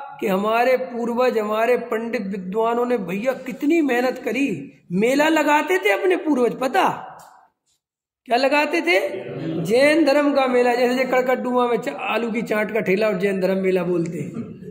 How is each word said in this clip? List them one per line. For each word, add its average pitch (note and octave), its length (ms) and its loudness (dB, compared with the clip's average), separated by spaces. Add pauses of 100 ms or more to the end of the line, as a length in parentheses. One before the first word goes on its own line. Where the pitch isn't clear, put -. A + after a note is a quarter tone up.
(200)
कि A3+ 60 -4
हमारे A3 500 2
पूर्वज, A#3+ 640 0
हमारे A3 380 0
पंडित A3+ 460 -4
विद्वानों G#3+ 640 -2
ने B3 120 0
भैया G3+ 340 -4
कितनी C#4+ 500 0
मेहनत B3+ 360 0
करी। A3+ 540 -4 (200)
मेला C4 360 2
लगाते D4+ 500 2
थे G4+ 120 2
अपने F#4 260 2
पूर्वज, B3 380 0
पता C4 520 -2 (1160)
क्या A#3+ 120 0
लगाते D4 440 2
थे? F#4 280 2 (540)
जैन C#4+ 420 4
धर्म C#4+ 300 4
का C4 120 2
मेला। B3 280 2
जैसे B3+ 300 2
कड़कड्डुआ B3 640 0
में A#3+ 80 0
चा-, C#4 180 -4
आलू A3 360 -4
की A3 120 -4
चाट G#3+ 280 -2
का A3 100 -2
ठेला F#3+ 260 2
और G3+ 120 0
जैन F#3+ 220 -2
धर्म F#3+ 180 0
मेला F#3 240 0
बोलते E3+ 360 -2
हैं, C#3 120 -8 (400)